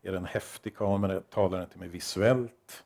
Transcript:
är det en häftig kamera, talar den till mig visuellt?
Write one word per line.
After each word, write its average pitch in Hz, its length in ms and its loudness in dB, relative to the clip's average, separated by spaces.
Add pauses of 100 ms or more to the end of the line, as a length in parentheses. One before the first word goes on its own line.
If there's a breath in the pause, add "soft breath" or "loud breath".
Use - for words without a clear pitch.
är 98 100 -6
det 95 60 -2
en 90 80 -4
häftig - 520 -8
kamera, 98 440 2
talar 92 380 0
den 90 100 -8
till 87 100 -20
mig 90 100 -10
visuellt? 117 960 0